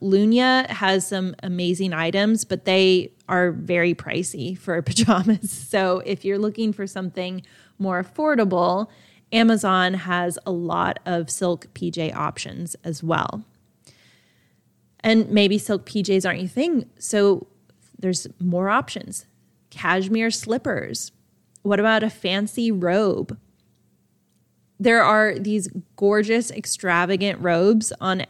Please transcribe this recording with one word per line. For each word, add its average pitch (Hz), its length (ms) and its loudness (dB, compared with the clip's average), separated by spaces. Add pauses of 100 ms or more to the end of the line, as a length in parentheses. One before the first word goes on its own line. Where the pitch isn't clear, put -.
Lunya 233 680 4
has 190 380 0
some 185 360 -6
amazing 180 500 -2
items, 196 520 0
but - 200 -6
they 185 480 4 (160)
are 180 240 2
very 175 420 0
pricey 170 640 -6
for 170 260 -4
<laughs> - 0 -
pajamas. 208 680 2
So 190 540 -2
if 190 200 -6
you're 196 140 -2
looking 214 340 -2
for 202 140 -6
something 185 560 -8 (360)
more 185 240 -2
affordable, 196 840 0 (440)
Amazon 208 600 2
has 175 520 -2
a 196 40 -4
lot 175 540 -2
of 170 260 -2
silk 175 440 -4
P 175 160 -6
J 165 200 -4
options - 720 -8
as 160 200 -10
well. 165 420 -2 (1600)
And 220 300 2
maybe 208 280 4
silk 202 260 -4
P - 180 -4
Js 190 240 2
aren't 175 140 -2
your 185 80 -6
thing, 285 400 -2 (100)
so 202 480 2 (520)
there's 180 280 -4 (140)
more 180 300 0
options, - 560 -4 (440)
cashmere 190 600 0
slippers? - 840 -6 (500)
What 202 180 2
about 220 220 4
a 220 80 -2
fancy 208 600 -2
robe? 190 680 0 (1400)
There 226 220 6
are 214 360 4
these 202 300 -2 (280)
gorgeous, 214 540 2
extravagant 185 920 -2
robes 180 600 2
on 185 300 -2